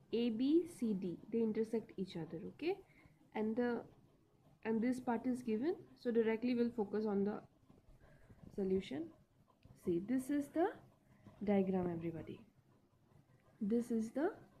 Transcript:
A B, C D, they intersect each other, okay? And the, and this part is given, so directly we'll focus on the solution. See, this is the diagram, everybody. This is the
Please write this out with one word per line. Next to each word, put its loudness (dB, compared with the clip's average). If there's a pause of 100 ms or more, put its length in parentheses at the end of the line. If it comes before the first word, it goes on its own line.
(120)
A 2
B, 4 (160)
C 0
D, -4 (120)
they 4
intersect 0
each -4
other, -6 (160)
okay? -2 (580)
And 0
the, 0 (840)
and 2
this 2
part -2
is -2
given, 0 (240)
so -2
directly 2
we'll 2
focus -2
on 2
the -2 (1120)
solution. 0 (840)
See, 2
this 0
is 0
the 2 (720)
diagram, 4
everybody. -6 (1200)
This 0
is 0
the 0 (280)